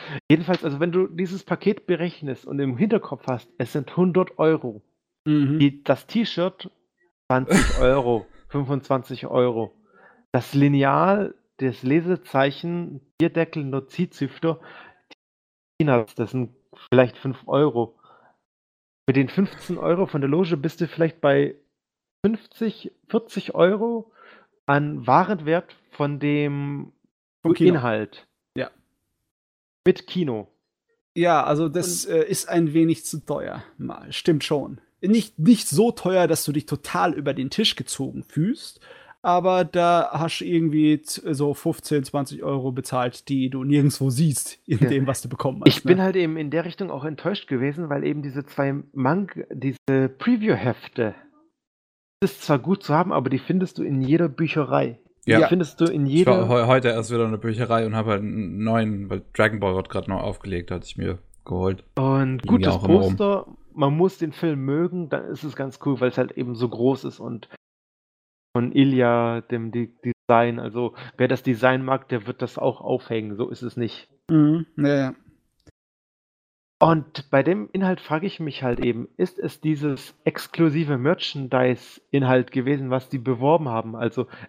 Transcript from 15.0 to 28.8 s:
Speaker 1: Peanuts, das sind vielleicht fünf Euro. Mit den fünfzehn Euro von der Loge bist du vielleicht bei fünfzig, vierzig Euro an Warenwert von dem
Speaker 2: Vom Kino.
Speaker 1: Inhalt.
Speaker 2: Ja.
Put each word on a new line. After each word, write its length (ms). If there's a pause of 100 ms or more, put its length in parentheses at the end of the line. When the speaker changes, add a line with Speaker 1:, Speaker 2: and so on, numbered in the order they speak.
Speaker 1:
Peanuts, 380
das 160
sind 200 (400)
vielleicht 260
fünf 300
Euro. 520 (1120)
Mit 60
den 120
fünfzehn 520
Euro 260
von 160
der 80
Loge 260
bist 260
du 60
vielleicht 320
bei 360 (680)
fünfzig, 680 (160)
vierzig 480
Euro 560 (560)
an 400
Warenwert 680 (140)
von 300
dem 720 (500)
Speaker 2:
Vom 140
Kino. 160
Speaker 1:
Inhalt. 560 (280)
Speaker 2:
Ja. 140 (1120)